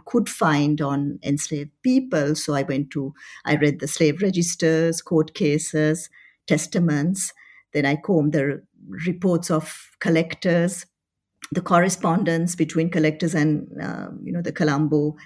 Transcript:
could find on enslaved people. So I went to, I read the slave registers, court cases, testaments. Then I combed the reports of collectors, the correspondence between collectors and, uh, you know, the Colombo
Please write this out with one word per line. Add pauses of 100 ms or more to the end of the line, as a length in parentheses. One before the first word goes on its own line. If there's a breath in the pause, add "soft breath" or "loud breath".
could
find
on
enslaved (100)
people.
So
I
went
to, (320 loud breath)
I
read
the
slave
registers,
court
cases, (380 soft breath)
testaments. (400 loud breath)
Then
I
combed
the (240)
reports
of
collectors, (640)
the
correspondence
between
collectors
and, (140)
uh, (160)
you
know,
the
Colombo (100 loud breath)